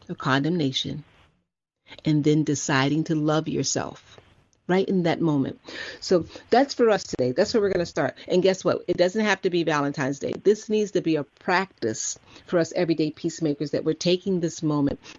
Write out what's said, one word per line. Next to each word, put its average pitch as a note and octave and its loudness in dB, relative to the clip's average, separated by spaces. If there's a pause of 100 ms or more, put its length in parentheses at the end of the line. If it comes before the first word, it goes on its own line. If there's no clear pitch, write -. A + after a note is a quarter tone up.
(100)
or F3 -10
condemnation. C#3+ -2 (1000)
And D3+ 2
then D3+ 4
deciding D3 0
to D#3+ -2
love D#3 0
yourself - -6 (500)
right F#3 2
in F#3 2
that D#3+ 0
moment. D3 0 (420)
So F3 2 (240)
that's C4+ 4
for A#3 4
us G3 2
today. B2+ -2
That's F#3+ 0
where A3 2
we're G3 2
gonna F3 0
start. - -2 (120)
And F3+ 2
guess F#3 2
what? E3 0
It F3 0
doesn't F#3 2
have G3 0
to F#3+ 0
be E3+ 0
Valentine's C#3+ -2
Day. - -4 (100)
This G#3+ 2
needs G#3+ 0
to F3+ 0
be D#3+ 0
a C#3+ -2
practice - -4 (280)
for F3+ 0
us E3 0
everyday D#3+ 0
peacemakers, D3+ -4
that - -2
we're D#3 0
taking F3+ 0
this E3 -4
moment, D3 0 (180)